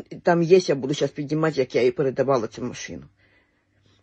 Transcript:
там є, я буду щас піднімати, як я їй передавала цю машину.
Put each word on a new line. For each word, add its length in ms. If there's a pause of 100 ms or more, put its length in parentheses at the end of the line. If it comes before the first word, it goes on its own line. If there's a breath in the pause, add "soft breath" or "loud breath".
(240)
там 200
є, 140
я 180
буду 180
щас 180
піднімати, 480
як 160
я 80
їй 80
передавала 560
цю 160
машину. 400 (1000)